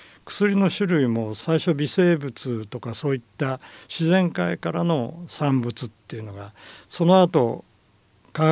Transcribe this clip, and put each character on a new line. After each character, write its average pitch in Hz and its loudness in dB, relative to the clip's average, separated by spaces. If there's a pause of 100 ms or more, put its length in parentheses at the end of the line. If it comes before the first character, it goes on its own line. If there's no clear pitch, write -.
(260)
薬 202 0
の 190 4
種 202 -2
類 151 2
も 113 -2
最 160 -2
初 165 0
微 143 -2
生 175 2
物 123 -8
と 113 -12
か 113 -8
そ 147 -4
う 139 0
い 127 -4
っ - -18 (160)
た 135 -4 (260)
自 165 -2
然 180 4
界 175 -4
か 165 -6
ら 170 -2
の 165 -2
産 135 0
物 120 -6
っ 107 -10
て - -18
い - -10
う 110 -10
の 104 -12
が、 101 -16 (380)
そ - -2
の 185 8
後、 147 2 (720)
化 156 -2